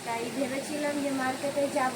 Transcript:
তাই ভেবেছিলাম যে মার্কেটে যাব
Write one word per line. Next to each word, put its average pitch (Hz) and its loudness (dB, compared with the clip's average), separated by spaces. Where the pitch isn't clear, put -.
তাই 233 -2
ভেবেছিলাম 285 0
যে 277 0
মার্কেটে 277 0
যাব 262 2